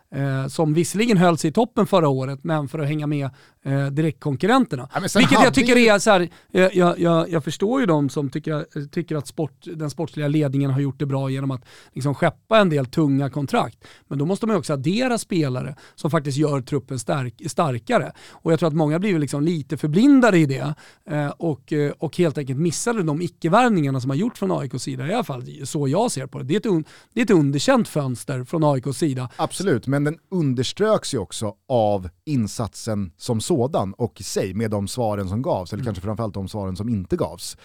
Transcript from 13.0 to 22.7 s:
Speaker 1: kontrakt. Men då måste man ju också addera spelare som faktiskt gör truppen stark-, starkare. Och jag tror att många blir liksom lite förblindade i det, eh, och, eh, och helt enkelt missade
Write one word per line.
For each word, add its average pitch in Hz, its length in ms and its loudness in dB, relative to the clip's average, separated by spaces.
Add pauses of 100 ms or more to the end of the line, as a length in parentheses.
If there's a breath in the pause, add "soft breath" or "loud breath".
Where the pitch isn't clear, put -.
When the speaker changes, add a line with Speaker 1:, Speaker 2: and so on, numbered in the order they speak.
Speaker 1:
kontrakt. 151 540 -4 (240 loud breath)
Men 143 100 -6
då 143 80 -2
måste 196 200 -2
man 220 80 0
ju 180 40 2
också 156 140 -4
addera 208 460 -2
spelare 139 580 -4 (180 soft breath)
som - 160 -4
faktiskt 143 280 0
gör 143 220 2
truppen 135 380 -4
stark-, 139 500 -4
starkare. 156 640 0 (180 loud breath)
Och - 220 -2
jag 160 60 4
tror 175 100 0
att 143 60 0
många 156 240 2
blir 190 200 0
liksom 143 240 -2
lite 156 340 -2
förblindade 220 600 6
i 156 80 6
det, 139 280 -4 (360 soft breath)
eh, 147 180 -2
och, - 440 -6
eh, 147 260 0
och - 200 -6
helt 165 200 0
enkelt 131 200 -4
missade 185 440 -2